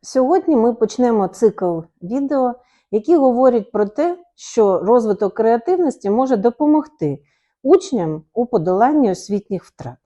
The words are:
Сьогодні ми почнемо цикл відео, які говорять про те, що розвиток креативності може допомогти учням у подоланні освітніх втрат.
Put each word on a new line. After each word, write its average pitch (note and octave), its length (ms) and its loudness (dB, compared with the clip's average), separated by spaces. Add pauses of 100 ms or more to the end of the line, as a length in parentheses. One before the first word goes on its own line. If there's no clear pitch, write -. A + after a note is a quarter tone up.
Сьогодні D4 540 0
ми A#3 180 2
почнемо A3+ 540 0
цикл F#3 520 -2 (220)
відео, C4 540 -4 (360)
які A3 240 0
говорять B3+ 560 2
про G#3 140 0
те, E4 320 -4 (180)
що G3 440 0
розвиток G#3 540 0
креативності A#3 760 -2
може B3+ 280 0
допомогти A#3+ 840 -2 (440)
учням G#3+ 600 0 (100)
у A#3+ 120 -2
подоланні A3+ 680 0
освітніх G3+ 520 -6
втрат. - 320 -16 (100)